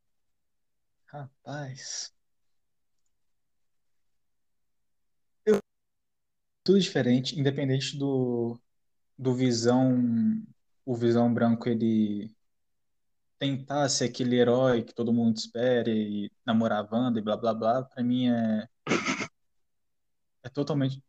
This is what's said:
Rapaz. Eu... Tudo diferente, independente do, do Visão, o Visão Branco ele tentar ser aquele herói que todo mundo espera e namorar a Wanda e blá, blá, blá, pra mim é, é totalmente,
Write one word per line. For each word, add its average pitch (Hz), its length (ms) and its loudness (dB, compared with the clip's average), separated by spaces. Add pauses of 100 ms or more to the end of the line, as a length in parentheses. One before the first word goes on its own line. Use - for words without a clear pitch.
(1120)
Rapaz. 135 1000 -12 (3250)
Eu... 208 140 4 (1040)
Tudo 190 160 6
diferente, 131 580 0
independente 135 600 -2
do, 123 640 -2 (580)
do 127 160 -2
Visão, 123 640 2 (880)
o 127 120 -4
Visão 120 360 2
Branco 117 360 0
ele 110 680 0 (1040)
tentar 139 500 -2
ser - 180 -2
aquele 123 300 -2
herói 123 480 4
que - 100 -18
todo 117 180 -2
mundo 117 240 2
espera 117 540 0
e 104 400 -2 (140)
namorar 113 400 0
a - 120 -14
Wanda 120 220 0
e 104 40 -4
blá, 107 140 -2
blá, 113 180 0
blá, 113 300 0
pra 127 180 -8
mim 123 260 0
é, 113 400 0 (1700)
é 127 60 -18
totalmente, 139 600 -2